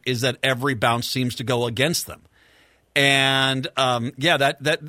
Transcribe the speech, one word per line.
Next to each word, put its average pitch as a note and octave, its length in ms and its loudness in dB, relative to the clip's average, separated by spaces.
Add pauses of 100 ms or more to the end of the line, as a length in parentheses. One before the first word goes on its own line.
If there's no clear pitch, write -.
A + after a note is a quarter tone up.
is B2 160 -2
that B2 200 -2
every C3+ 320 0
bounce A#2+ 340 0
seems B2+ 280 -4
to - 80 -8
go A#2+ 240 0
against C3 400 -2
them. D#2 160 -16 (720)
And, C3+ 720 2 (100)
um, B2+ 400 0
yeah, D#3 200 2
that, C#3 260 0
that, D3+ 260 0